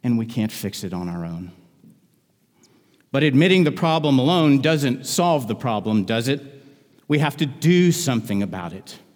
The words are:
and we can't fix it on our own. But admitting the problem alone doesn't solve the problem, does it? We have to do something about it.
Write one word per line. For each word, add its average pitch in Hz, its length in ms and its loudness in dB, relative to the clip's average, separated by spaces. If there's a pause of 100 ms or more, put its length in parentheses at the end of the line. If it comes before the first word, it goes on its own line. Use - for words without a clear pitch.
and 120 160 0
we 110 80 -2
can't 110 260 -4
fix - 320 -8
it 87 80 -8
on 90 160 -6
our 85 160 -8
own. 85 280 -10 (1600)
But 139 100 2
admitting 165 420 4
the 151 80 2
problem 160 460 0
alone 151 420 4
doesn't 143 460 0
solve 160 420 0
the 110 60 -4
problem, 107 500 -2
does 113 240 -2
it? 143 140 -2 (680)
We 147 120 2
have 147 180 0
to 160 80 0
do 175 460 2
something 110 500 -2
about 90 320 -8
it. - 240 -18 (180)